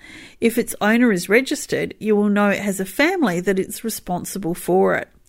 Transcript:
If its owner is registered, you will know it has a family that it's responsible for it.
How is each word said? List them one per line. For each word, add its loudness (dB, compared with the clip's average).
If 2
its -4
owner 4
is -2
registered, 0
you 2
will 4
know 2
it 0
has -4
a -4
family 0
that 0
it's -8
responsible -6
for 2
it. -6